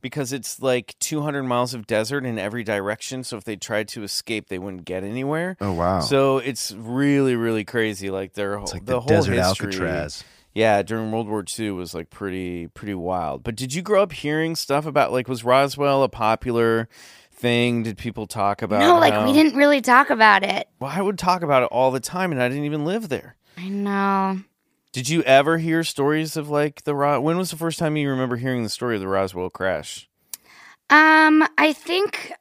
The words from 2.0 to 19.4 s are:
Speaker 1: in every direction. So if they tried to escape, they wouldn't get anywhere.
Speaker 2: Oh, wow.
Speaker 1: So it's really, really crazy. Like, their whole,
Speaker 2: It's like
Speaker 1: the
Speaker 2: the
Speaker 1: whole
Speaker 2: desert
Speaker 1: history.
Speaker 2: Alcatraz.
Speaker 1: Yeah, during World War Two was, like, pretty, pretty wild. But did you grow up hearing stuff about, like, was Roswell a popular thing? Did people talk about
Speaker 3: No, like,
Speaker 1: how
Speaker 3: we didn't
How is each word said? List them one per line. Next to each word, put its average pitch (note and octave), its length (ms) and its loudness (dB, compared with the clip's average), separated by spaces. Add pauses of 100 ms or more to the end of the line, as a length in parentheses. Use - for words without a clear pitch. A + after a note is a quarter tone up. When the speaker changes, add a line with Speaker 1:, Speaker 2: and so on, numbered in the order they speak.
Speaker 1:
in A#2 140 -4
every G#2 260 -6
direction. G#2+ 580 -4
So B2 140 -10
if G2+ 80 -12
they G#2+ 120 -8
tried G#2+ 320 -4
to A2+ 140 -12
escape, G#2 460 -6
they F#2 100 -8
wouldn't F#2 280 -12
get F#2 180 -6
anywhere. C#3+ 560 -6
Speaker 2:
Oh, G2 120 -2
wow. F2 280 0
Speaker 1:
So C3+ 380 4
it's A#2+ 340 -6
really, C3 640 2
really A2+ 280 0
crazy. G#2 440 -2
Like, F#2+ 240 -6
their G2+ 240 -4
whole, G2+ 80 -10
Speaker 2:
It's F#2+ 80 -8
like F#2+ 140 -10
Speaker 1:
the B2 80 -2
Speaker 2:
the B2 60 0
Speaker 1:
whole B2 80 -8
Speaker 2:
desert G2 260 2
Speaker 1:
history. F#2 400 0
Speaker 2:
Alcatraz. D#2 500 -6 (300)
Speaker 1:
Yeah, G#2+ 260 4
during A2 320 -4
World A2+ 160 -4
War G#2 140 -4
Two G#2 340 -6
was, F2+ 160 -8
like, E2 160 -10
pretty, F2+ 600 -8
pretty G#2 260 -10
wild. E2+ 480 -4
But A#2 120 -8
did B2+ 200 -8
you F3+ 80 -6
grow G3 200 2
up G3+ 100 -2
hearing D#3 440 -4
stuff D3+ 300 -2
about, C#3+ 260 2
like, B2 160 -2
was A#2+ 160 -6
Roswell C#3 580 2
a B2+ 60 2
popular A2+ 800 0 (420)
thing? A#2+ 520 0
Did A2 160 -6
people A2 280 -8
talk G2+ 360 -2
about G#2+ 180 0
Speaker 3:
No, F4 180 8
like, E4 140 6
Speaker 1:
how D3+ 140 2
Speaker 3:
we C4+ 80 2
didn't D4+ 200 6